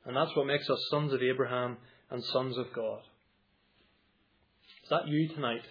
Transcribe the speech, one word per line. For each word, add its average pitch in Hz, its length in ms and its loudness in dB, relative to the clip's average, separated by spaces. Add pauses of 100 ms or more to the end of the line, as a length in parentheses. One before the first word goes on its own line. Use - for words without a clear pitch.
And 127 100 -4
that's 156 200 2
what 143 100 4
makes 143 240 0
us 131 220 0
sons 147 220 2
of 127 100 2
Abraham 123 540 0 (340)
and 123 120 -4
sons 131 340 -2
of 123 160 -4
God. 110 280 -4 (1800)
Is - 60 -20
that 156 180 2
you 151 220 2
tonight? 127 420 -2